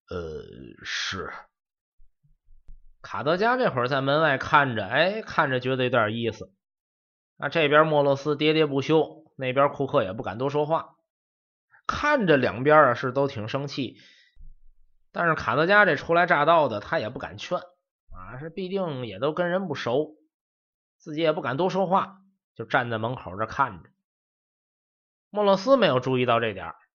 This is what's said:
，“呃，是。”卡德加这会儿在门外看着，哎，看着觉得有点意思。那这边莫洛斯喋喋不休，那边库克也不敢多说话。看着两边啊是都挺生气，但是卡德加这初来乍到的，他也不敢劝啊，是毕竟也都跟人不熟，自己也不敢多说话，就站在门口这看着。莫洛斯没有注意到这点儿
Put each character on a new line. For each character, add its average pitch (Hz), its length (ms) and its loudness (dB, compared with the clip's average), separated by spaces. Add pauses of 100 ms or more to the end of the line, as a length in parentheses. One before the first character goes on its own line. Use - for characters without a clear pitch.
，“呃， 78 340 -12 (400)
是。” - 500 -8 (1700)
卡 - 220 -10
德 160 140 0
加 226 200 0
这 226 140 0
会 123 100 -2
儿 123 60 0
在 135 140 -2
门 143 200 0
外 143 160 2
看 135 380 2
着， 104 100 -4
哎， 170 360 0
看 151 280 -2
着 127 100 0
觉 127 160 -2
得 127 100 0
有 123 40 0
点 113 260 0
意 117 160 -4
思。 - 220 -12 (840)
那 143 140 -6
这 156 180 0
边 151 200 6
莫 151 160 2
洛 139 120 2
斯 147 200 -2
喋 151 180 2
喋 156 140 4
不 135 140 -2
休， 151 440 2 (120)
那 127 160 -4
边 139 160 4
库 139 180 -4
克 131 160 2
也 92 100 -6
不 120 80 -10
敢 98 160 -8
多 131 120 -2
说 147 160 0
话。 156 300 -4 (920)
看 277 400 0
着 147 100 6
两 113 260 0
边 151 140 8
啊 135 160 8
是 127 180 -4
都 139 160 0
挺 107 200 -8
生 135 200 -6
气， 135 300 -8 (1120)
但 175 140 -4
是 160 80 2
卡 120 220 -2
德 156 100 2
加 202 200 6
这 160 100 2
初 160 180 -2
来 175 120 4
乍 156 200 2
到 160 220 4
的， 107 140 -4
他 165 180 -4
也 110 100 -6
不 135 80 -12
敢 110 200 -12
劝 175 200 -6
啊， - 800 -16
是 156 120 -14
毕 185 200 -8
竟 165 380 -4
也 95 100 -12
都 143 160 -2
跟 175 160 -2
人 185 180 -2
不 147 60 -4
熟， 135 440 -4 (800)
自 156 180 -14
己 156 60 -4
也 156 100 2
不 160 100 0
敢 135 160 -4
多 185 120 2
说 185 180 -2
话， 180 340 -2 (320)
就 113 120 -12
站 123 260 0
在 113 60 -2
门 113 180 -4
口 90 220 -12
这 110 100 -4
看 107 340 -2
着。 - 80 -20 (1400)
莫 208 140 -4
洛 196 140 4
斯 254 200 4
没 202 100 4
有 127 120 2
注 127 200 -2
意 123 60 2
到 117 140 2
这 113 140 -4
点 87 140 -12
儿 82 80 -12 (200)